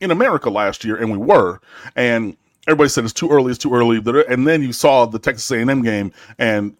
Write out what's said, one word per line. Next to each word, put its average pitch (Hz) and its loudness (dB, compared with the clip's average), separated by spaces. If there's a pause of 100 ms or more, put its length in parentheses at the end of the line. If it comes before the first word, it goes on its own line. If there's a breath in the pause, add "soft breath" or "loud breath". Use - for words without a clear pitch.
in 190 -2
America 185 0
last 101 -2
year, 110 -4
and 113 -4
we 104 -4
were. 110 2 (360 loud breath)
And 117 -2 (320)
everybody 151 2
said, 135 -2
"It's 110 -6
too - -4
early, 135 2
it's 120 -6
too 131 -4
early." 117 2 (280)
And 127 0
then 160 2
you 127 -4
saw 131 4
the 113 -8
Texas 117 -6
A 123 0
and 120 0
M 135 0
game 104 -2 (260 loud breath)
and 104 -2